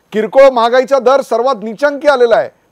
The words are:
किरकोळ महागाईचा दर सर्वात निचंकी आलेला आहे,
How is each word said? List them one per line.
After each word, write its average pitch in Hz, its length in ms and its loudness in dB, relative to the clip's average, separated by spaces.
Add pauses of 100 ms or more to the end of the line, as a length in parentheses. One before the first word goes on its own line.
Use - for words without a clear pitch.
(120)
किरकोळ 220 380 2
महागाईचा 254 500 0
दर 262 220 0
सर्वात 240 420 -4
निचंकी 277 440 -6
आलेला 240 280 2
आहे, 143 140 0 (220)